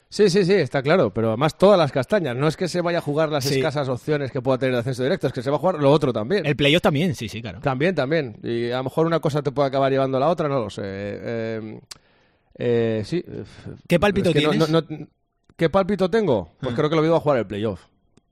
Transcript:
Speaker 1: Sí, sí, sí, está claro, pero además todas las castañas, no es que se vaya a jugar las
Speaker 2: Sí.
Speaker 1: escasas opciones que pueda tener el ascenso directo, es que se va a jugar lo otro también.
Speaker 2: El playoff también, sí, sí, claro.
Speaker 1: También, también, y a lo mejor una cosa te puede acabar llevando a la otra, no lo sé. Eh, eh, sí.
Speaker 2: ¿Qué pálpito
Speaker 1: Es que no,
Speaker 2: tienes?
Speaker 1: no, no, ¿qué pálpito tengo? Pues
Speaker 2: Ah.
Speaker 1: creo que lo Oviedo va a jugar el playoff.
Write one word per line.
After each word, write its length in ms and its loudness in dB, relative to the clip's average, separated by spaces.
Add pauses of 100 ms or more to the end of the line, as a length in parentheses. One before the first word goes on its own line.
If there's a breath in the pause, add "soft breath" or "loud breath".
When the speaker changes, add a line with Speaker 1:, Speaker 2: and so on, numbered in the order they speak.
Speaker 1:
Sí, 220 4
sí, 140 4
sí, 100 2
está 280 0
claro, 300 2
pero 160 0
además 300 0
todas 180 8
las 140 2
castañas, 460 -2
no 100 0
es 100 0
que 120 -4
se 120 -2
vaya 180 -2
a 20 -2
jugar 280 0
las 160 -2
Speaker 2:
Sí. 120 0
Speaker 1:
escasas 320 -2
opciones 420 -4
que 100 -6
pueda 160 2
tener 180 0
el 60 0
ascenso 220 -4
directo, 240 0
es 60 -4
que 100 -6
se 80 -2
va 60 2
a 20 -4
jugar 220 0
lo 100 6
otro 220 4
también. 340 -2
Speaker 2:
El 80 0
playoff 260 4
también, 360 2
sí, 120 -8
sí, 140 -10
claro. 180 -12
Speaker 1:
También, 340 0
también, 480 -2
y 280 -4
a 80 -2
lo 60 -4
mejor 220 0
una 120 0
cosa 240 -2
te 80 -4
puede 180 0
acabar 220 0
llevando 260 0
a 40 0
la 80 2
otra, 200 0
no 120 -2
lo 100 -6
sé. 140 -10
Eh, 960 -8 (760 soft breath)
eh, 480 0
sí. 180 -4 (640 loud breath)
Speaker 2:
¿Qué 100 4
pálpito 320 2
Speaker 1:
Es 60 0
que 60 2
no, 80 2
Speaker 2:
tienes? 200 2
Speaker 1:
no, 180 2
no, 180 -12 (500)
¿qué 120 2
pálpito 400 0
tengo? 520 0
Pues 120 -6
Speaker 2:
Ah. 40 -8
Speaker 1:
creo 120 2
que 60 -2
lo 60 2
Oviedo 140 2
va 40 2
a 40 -2
jugar 160 2
el 80 -2
playoff. 360 -6 (500)